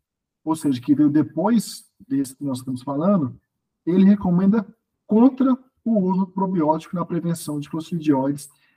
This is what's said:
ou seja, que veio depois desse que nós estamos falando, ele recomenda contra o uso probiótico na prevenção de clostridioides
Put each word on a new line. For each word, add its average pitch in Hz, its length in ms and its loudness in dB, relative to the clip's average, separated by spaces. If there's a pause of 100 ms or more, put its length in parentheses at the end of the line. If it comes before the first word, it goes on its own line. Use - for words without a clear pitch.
(440)
ou 156 100 -2
seja, 139 240 -2
que 143 160 0
veio 151 140 4
depois 165 800 -2 (160)
desse 135 300 -6
que 143 80 -12
nós 131 140 -6
estamos 123 240 -10
falando, 151 580 -2 (460)
ele 190 180 4
recomenda 196 640 2 (400)
contra 254 500 4 (260)
o 226 160 0
uso 185 280 0
probiótico 175 680 -2
na 175 100 -4
prevenção 165 540 -6
de 147 120 -10
clostridioides 151 800 -4 (260)